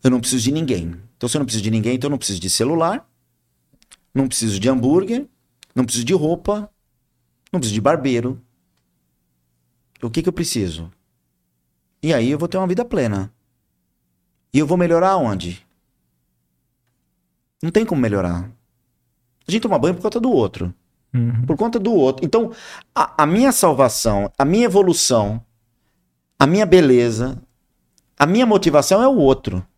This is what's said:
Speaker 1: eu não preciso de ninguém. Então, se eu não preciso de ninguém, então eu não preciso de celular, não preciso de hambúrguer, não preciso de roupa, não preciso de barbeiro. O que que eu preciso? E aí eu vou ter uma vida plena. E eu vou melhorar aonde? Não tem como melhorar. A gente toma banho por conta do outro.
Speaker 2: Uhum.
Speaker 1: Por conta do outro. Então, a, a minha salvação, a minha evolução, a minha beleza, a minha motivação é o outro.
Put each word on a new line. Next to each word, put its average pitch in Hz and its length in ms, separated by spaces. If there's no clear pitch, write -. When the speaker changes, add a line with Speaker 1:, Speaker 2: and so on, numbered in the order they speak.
Speaker 1:
eu 131 80
não 127 80
preciso 120 240
de 127 80
ninguém. 110 440
Então, 123 120
se 151 80
eu - 20
não 139 60
preciso 110 180
de 110 80
ninguém, 113 240
então 127 120
eu 143 40
não 143 60
preciso 98 220
de 90 100
celular, 165 580
não 135 140
preciso 110 320
de 101 100
hambúrguer, 180 560
não 127 100
preciso 117 200
de 143 80
roupa, 180 560
não 180 80
preciso 110 160
de 113 60
barbeiro. 131 600
O 120 80
que 151 140
que 180 60
eu 170 40
preciso? 90 580
E 160 120
aí 120 180
eu 147 80
vou 170 80
ter 175 100
uma 190 100
vida 185 160
plena. 110 480
E 131 60
eu 151 60
vou 165 120
melhorar 175 340
aonde? 98 540
Não 160 100
tem 214 140
como 165 160
melhorar. 95 480
A - 40
gente 220 100
toma 208 160
banho 147 180
por 180 60
conta 220 180
do 247 120
outro. 101 420
Speaker 2:
Uhum. 120 320
Speaker 1:
Por 160 120
conta 233 220
do 214 140
outro. 135 320
Então, 226 260
a, - 280
a - 20
minha 220 260
salvação, 117 840
a 139 60
minha 196 220
evolução, 127 800
a 139 80
minha 196 180
beleza, 127 720
a 143 80
minha 208 200
motivação 190 580
é 262 40
o 269 100
outro. 127 480